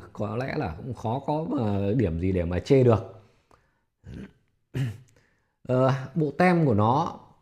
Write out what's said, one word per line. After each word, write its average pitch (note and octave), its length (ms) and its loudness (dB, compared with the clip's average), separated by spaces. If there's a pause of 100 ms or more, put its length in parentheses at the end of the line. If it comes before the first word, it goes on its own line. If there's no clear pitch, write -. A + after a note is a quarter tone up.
(140)
có G#2+ 220 -6
lẽ B2+ 220 -6
là G2 200 -4
cũng B2+ 160 -10
khó A#2 260 -6
có D3+ 300 -4
mà G2+ 480 0
điểm E2 220 0
gì F#2+ 120 0
để F2+ 140 0
mà F2 140 -2
chê C3+ 240 4
được. A2 200 4 (1700)
<clears throat> C3 80 -4 (840)
Ờ, C3 260 2 (220)
bộ D3+ 220 0
tem F3 280 4
của B2+ 80 4
nó A#2 460 2 (220)